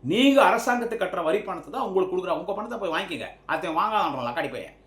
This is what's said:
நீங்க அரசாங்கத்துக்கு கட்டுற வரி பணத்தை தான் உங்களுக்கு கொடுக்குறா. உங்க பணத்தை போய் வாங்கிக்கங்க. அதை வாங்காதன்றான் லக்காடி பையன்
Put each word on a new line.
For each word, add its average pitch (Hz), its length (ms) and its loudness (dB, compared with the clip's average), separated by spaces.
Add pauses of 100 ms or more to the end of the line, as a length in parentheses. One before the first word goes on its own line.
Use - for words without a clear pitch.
நீங்க 254 380 6
அரசாங்கத்துக்கு 220 600 2
கட்டுற 180 200 -4
வரி 165 180 2
பணத்தை 175 300 -10
தான் 269 160 -4
உங்களுக்கு 185 260 0
கொடுக்குறா. 180 260 -2
உங்க 202 160 -6
பணத்தை 233 240 -8
போய் 175 160 -4
வாங்கிக்கங்க. 165 340 -4 (180)
அதை 160 240 -4
வாங்காதன்றான் 165 580 0
லக்காடி 139 220 -4
பையன் - 260 -12 (100)